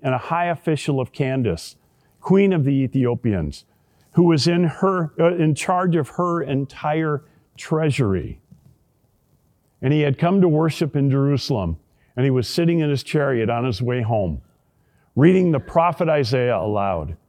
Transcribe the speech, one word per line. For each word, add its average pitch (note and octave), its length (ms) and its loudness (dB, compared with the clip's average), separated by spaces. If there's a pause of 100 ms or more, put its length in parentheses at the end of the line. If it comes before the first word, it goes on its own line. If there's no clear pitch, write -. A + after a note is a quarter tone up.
and C3 120 -2
a B2 40 -2
high E3+ 280 -4
official D3+ 540 -2
of B2 100 -6
Candace, C3 640 -4 (460)
queen G3 320 2
of D#3 120 0
the C#3+ 80 0
Ethiopians, A#2+ 920 -2 (480)
who E3+ 120 4
was D#3+ 220 4
in E3+ 180 2
her, F3+ 540 -2
uh, E3+ 160 4
in D#3 220 0
charge F3+ 400 0
of D3+ 140 -2
her F3 320 -2
entire D3 840 -4 (320)
treasury. C#3 840 -2 (1400)
And C3 100 2
he D3+ 100 2
had C#3+ 140 0
come F3+ 240 2
to F3+ 80 6
worship D#3 460 0
in C#3 160 2
Jerusalem, C3 680 0 (360)
and B2+ 100 0
he C#3 60 2
was B2+ 160 0
sitting E3+ 320 0
in D3+ 100 0
his C#3 140 -2
chariot C3 480 0
on A#2+ 140 -2
his B2+ 180 -4
way B2 200 -2
home, G2+ 400 -2 (760)
reading F3+ 340 4
the D3 80 0
prophet E3+ 500 0
Isaiah B2+ 500 0
aloud. F#2 580 -2 (120)